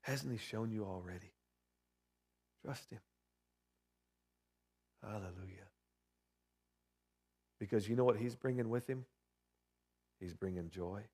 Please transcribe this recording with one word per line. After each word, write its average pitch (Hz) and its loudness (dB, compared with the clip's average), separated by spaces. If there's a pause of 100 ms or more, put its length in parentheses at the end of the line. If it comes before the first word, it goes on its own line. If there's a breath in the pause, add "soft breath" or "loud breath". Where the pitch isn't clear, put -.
Hasn't 135 0
he 117 0
shown 113 -2
you 107 0
already? 92 -6 (1300)
Trust - -8
him. 113 -12 (2000)
Hallelujah. 95 -8 (1900)
Because 104 4
you 120 6
know 127 8
what 120 10
he's 117 0
bringing 123 2
with 123 0
him? 131 -4 (1120)
He's 87 -6
bringing 90 -2
joy. 90 -4 (120)